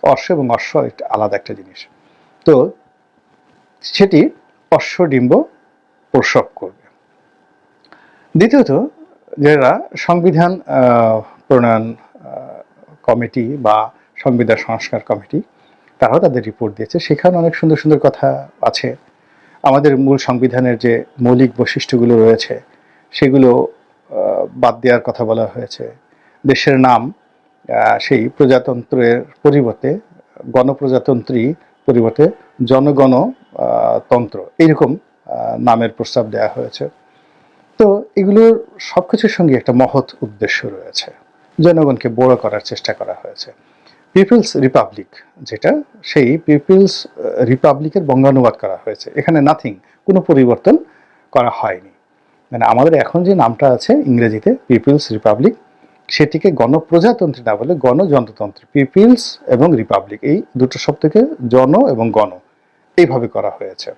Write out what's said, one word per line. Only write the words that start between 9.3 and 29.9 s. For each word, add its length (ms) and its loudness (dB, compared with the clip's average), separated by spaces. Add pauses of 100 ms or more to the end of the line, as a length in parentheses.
যারা 420 2 (160)
সংবিধান, 680 0
আহ, 540 2 (280)
প্রণয়ন, 460 0 (200)
আহ, 480 -18 (400)
কমিটি 540 -4
বা 360 0 (240)
সংবিধান 400 0
সংস্কার 440 -8
কমিটি, 420 -6 (560)
তারাও 200 2
তাদের 240 -6
রিপোর্ট 340 -10
দিয়েছে। 220 -8
সেখানে 380 0
অনেক 180 -2
সুন্দর 220 0
সুন্দর 220 0
কথা 500 -2 (140)
আছে। 340 -4 (680)
আমাদের 340 2
মূল 200 2
সংবিধানের 600 -2
যে 260 -2 (160)
মৌলিক 380 4
বৈশিষ্ট্যগুলো 600 0
রয়েছে, 420 2 (500)
সেগুলো, 580 2 (420)
আহ, 360 -4 (100)
বাদ 240 -2
দেওয়ার 200 0
কথা 240 -6
বলা 300 -2
হয়েছে। 380 -14 (540)
দেশের 340 2
নাম, 320 2 (560)
আহ, 300 0
সেই 300 -2
প্রজাতন্ত্রের 960 0 (200)
পরিবর্তে 560 0 (520)